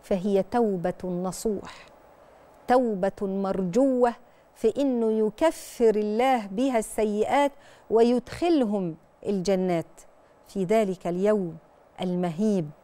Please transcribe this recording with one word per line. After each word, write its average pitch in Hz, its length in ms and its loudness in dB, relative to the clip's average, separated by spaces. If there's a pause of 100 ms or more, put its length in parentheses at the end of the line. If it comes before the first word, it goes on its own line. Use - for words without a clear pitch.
فهي 196 420 0
توبة 190 600 -2
نصوح، 185 800 -6 (800)
توبة 220 540 0
مرجوة 196 920 0 (420)
في 226 260 0
إنه 240 300 0
يكفر 220 840 0
الله 220 520 0
بها 247 300 0
السيئات 220 720 0 (380)
ويدخلهم 233 1040 2 (300)
الجنات 185 760 -2 (460)
في 196 160 -4
ذلك 190 440 0
اليوم 180 500 0 (440)
المهيب 180 680 -2 (140)